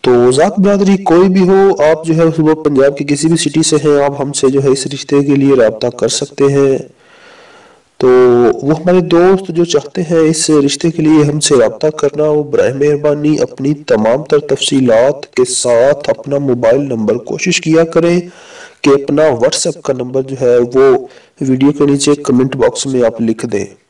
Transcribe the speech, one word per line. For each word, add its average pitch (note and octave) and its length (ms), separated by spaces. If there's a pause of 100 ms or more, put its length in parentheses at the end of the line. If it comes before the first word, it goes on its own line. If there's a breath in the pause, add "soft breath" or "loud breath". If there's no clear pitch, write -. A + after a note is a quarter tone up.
तो B2 280
ज़ात E3+ 260
बिरादरी G3 380
कोई F#3 320
भी F#3+ 120
हो, F#3+ 340
आप D#3 320
जो D#3+ 80
है E3 160
सुबह D#3 240
पंजाब C#3+ 420
के D3 80
किसी C#3+ 240
भी E3+ 80
city D#3+ 260
से D#3 140
हैं, C#3+ 260
आप C#3+ 180
हमसे C#3 300
जो C#3 100
है C3+ 120
इस C3+ 140
रिश्ते C#3+ 360
के C#3 140
लिए C#3 200
राब्ता A2+ 320
कर A#2+ 200
सकते C#3+ 360
हैं। C#3 340 (1200 soft breath)
तो B2+ 80 (580)
वो D3+ 80
हमारे F3+ 260
दोस्त F3+ 500
जो E3+ 140
चाहते D3+ 380
हैं E3 200
इस D#3+ 280
रिश्ते D3 400
के D#3+ 120
लिए D#3 220
हमसे D3 340
राब्ता A2 320
करना, D3 340
वो D3+ 200
बराए B2+ 280
मेहरबानी D3 640
अपनी C3+ 380
तमाम B2 480
तर D#3 180
तफसीलात C3+ 800 (160)
के B2+ 80
साथ B2 500
अपना C#3+ 440
मोबाइल B2+ 420
नंबर A2+ 380
कोशिश - 400
किया D#3+ 260
करें E3+ 460 (540 loud breath)
कि D3 60
अपना C#3+ 480
WhatsApp D#3+ 460
का C#3 80
नंबर B2+ 300
जो C3+ 180
है B2 180
वो B2+ 500 (340 loud breath)
वीडियो C3 300
के C#3+ 140
नीचे C#3+ 280
कमेंट C3+ 420
बॉक्स B2 300
में C3 160
आप A2+ 200
लिख A2 240
दें। G2 200 (240)